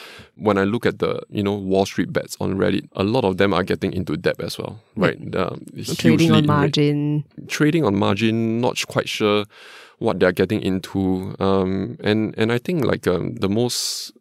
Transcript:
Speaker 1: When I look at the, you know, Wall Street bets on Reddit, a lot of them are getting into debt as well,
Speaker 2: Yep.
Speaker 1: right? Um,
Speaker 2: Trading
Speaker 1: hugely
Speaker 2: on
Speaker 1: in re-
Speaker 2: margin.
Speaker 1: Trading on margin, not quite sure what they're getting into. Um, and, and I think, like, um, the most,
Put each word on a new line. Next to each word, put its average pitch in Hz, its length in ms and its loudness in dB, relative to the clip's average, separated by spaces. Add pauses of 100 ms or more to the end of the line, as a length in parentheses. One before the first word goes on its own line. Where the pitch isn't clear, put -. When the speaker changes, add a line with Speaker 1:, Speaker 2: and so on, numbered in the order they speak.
(360)
Speaker 1:
When 101 240 2
I 98 60 4
look 110 200 -2
at - 140 0
the, - 220 -2 (100)
you 104 100 -2
know, 101 140 0
Wall 95 320 2
Street - 260 -4
bets - 260 -4
on 95 200 -2
Reddit, 98 360 0
a 95 80 -2
lot 113 220 0
of 95 120 0
them 98 140 4
are 87 120 2
getting 92 300 -2
into 80 220 -4
debt - 240 -2
as - 200 -8
well, - 240 -10 (120)
Speaker 2:
Yep. 104 80 -2
Speaker 1:
right? - 320 -2
Um, 90 300 -4 (200)
Speaker 2:
Trading 160 340 2
Speaker 1:
hugely 165 100 4
Speaker 2:
on 160 60 6
Speaker 1:
in 156 80 6
re- 147 40 2
Speaker 2:
margin. 147 760 2 (240)
Speaker 1:
Trading 151 380 2
on 101 100 2
margin, 110 640 2
not - 280 -2
quite - 200 -2
sure 104 380 0 (540)
what 92 200 0
they're 90 140 4
getting 101 280 0
into. 95 800 -2
Um, 95 640 0
and, 107 340 0
and 110 140 2
I 120 60 0
think, 160 260 -2
like, 101 240 0
um, 90 280 0
the 98 120 -2
most, - 720 -2